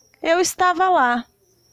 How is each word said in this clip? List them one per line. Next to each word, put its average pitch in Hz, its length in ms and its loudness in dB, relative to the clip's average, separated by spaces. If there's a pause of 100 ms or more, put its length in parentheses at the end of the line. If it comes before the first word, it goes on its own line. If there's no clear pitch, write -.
(220)
Eu 330 180 0
estava 359 480 0
lá, 247 380 0 (460)